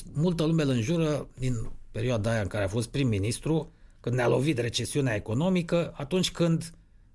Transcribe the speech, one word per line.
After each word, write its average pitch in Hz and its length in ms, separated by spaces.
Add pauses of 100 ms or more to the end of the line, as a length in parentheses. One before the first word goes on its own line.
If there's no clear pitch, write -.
(120)
multă 165 320
lume 160 180
îl 139 60
înjură 147 600 (100)
din 123 320 (200)
perioada 113 400
aia 113 100
în 98 60
care 92 180
a 95 40
fost 113 200
prim-ministru, 131 840 (280)
când 120 160
ne-a 123 120
lovit 127 300
recesiunea 120 560
economică, 165 840
atunci 180 340
când, 165 420 (420)